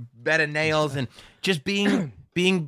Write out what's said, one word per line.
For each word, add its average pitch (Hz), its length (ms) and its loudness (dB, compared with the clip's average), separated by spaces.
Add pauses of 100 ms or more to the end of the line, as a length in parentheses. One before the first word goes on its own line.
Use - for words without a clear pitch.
(140)
bed 151 280 0
of 151 80 0
nails 151 460 0
and 131 120 -4 (340)
just 180 220 0
being, 202 500 0 (100)
<clears throat> - 100 -20
being 180 340 2